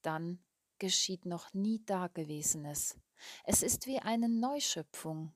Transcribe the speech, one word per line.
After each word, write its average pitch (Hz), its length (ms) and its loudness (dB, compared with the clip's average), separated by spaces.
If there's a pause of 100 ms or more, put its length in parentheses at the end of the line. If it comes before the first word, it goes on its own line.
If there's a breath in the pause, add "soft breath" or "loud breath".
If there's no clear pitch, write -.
Dann 165 420 -2 (340)
geschieht 185 460 2
noch 175 300 -6
nie 214 320 2
Dagewesenes. 151 1120 -2 (440 loud breath)
Es - 180 4
ist - 240 0
wie 262 140 0
eine 233 280 2
Neuschöpfung 170 1080 0